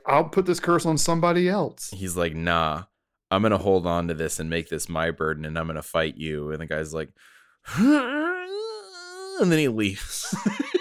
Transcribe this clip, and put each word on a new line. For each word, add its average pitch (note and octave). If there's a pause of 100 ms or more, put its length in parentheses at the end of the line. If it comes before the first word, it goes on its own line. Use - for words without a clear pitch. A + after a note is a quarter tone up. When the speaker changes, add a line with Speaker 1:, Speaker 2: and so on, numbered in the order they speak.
Speaker 1:
I'll D#3
put F#3+
this F3
curse E3+
on D#3+
somebody F3
else. F#3
Speaker 2:
he's F#2
like, E2+
"Nah, E2 (480)
I'm G2
gonna G#2+
hold F#2
on E2+
to E2
this D#2
and D#2+
make E2
this D#2
my E2
burden, D#2
and D#2
I'm E2
gonna D#2
fight D#2+
you." D2+
And D#2
the E2
guy's D#2
like, D#2 (340)
<laughs> -
and F4+
then D#3+
he D3
leaves. G#2+
<laughs> - (340)